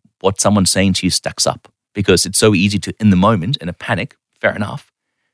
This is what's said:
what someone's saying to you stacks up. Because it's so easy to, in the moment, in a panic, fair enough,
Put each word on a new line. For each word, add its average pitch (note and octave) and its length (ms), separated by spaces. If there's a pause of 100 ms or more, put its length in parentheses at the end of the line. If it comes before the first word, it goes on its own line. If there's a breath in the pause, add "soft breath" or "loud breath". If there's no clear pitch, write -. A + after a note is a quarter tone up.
(200)
what G2 200
someone's G2 300
saying F#2+ 240
to - 120
you F2 40
stacks - 360
up. - 260 (220)
Because G2+ 320
it's - 120
so A2 160
easy G2+ 260
to, - 200
in G#2+ 100
the F#2 60
moment, G2+ 400
in - 120
a E2+ 40
panic, - 420 (260)
fair G2+ 140
enough, G#2 380 (420)